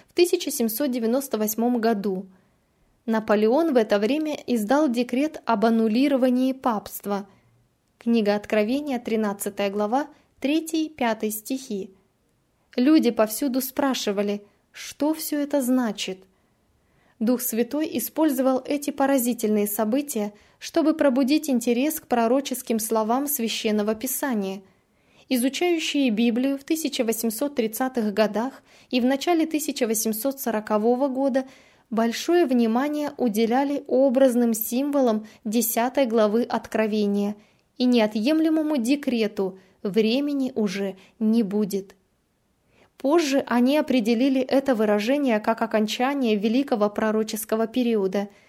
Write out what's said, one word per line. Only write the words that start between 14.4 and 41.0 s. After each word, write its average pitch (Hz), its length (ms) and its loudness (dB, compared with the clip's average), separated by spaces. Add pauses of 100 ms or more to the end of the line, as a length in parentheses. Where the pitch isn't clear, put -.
что - 420 -4
все 302 260 -4
это 285 220 0
значит. 233 580 -2 (1000)
Дух 233 220 0
Святой 240 560 -2
использовал 262 680 0
эти 285 280 -4
поразительные 240 760 0
события, 220 680 -2 (260)
чтобы 311 340 0
пробудить 285 560 2
интерес 247 500 0
к - 80 -20
пророческим 240 720 0
словам 226 480 -2
Священного 220 680 -2
Писания. 220 680 -4 (720)
Изучающие 285 760 0
Библию 240 480 0
в - 80 -20
тысяча 294 400 -2
восемьсот 226 500 -2
тридцатых 226 580 -2
годах 214 500 -2 (260)
и 247 100 0
в 240 60 2
начале 311 400 2
тысяча 294 420 -2
восемьсот 220 540 -2
сорокового 220 680 0
года 262 380 0 (440)
большое 233 560 2
внимание 262 720 0
уделяли 247 720 0
образным 247 640 4
символам 240 720 0 (200)
десятой 240 600 0
главы 220 380 2
Откровения 208 920 -2 (400)
и 254 80 0
неотъемлемому 302 920 2
декрету 226 840 -2 (260)
"времени 254 680 0
уже 196 440 -4 (200)